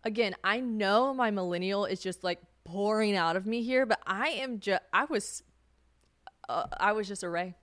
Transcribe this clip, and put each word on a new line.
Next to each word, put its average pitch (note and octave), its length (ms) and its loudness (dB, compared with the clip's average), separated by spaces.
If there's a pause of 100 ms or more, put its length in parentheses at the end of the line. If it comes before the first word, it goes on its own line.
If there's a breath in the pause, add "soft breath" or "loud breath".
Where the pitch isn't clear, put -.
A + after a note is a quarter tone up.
again, G#3+ 400 0
I G3+ 160 2
know A3+ 540 2
my B3 180 2
millennial F#3+ 540 0
is F#3 160 -4
just, F#3 240 -6
like, F3 160 -2 (240)
pouring G#3 500 2
out E3+ 220 2
of F#3+ 80 -4
me A#3 180 -2
here, B3+ 220 2
but A3 200 0
I G#3 240 -2
am C4 300 -6
ju-, G3 180 0 (140)
I G3 140 4
was, - 380 -6 (1040)
uh, - 160 0 (140)
I G#3 140 4
was G#3+ 140 -2
just G3 160 -8
a F3 60 -4
ray. F3 340 -4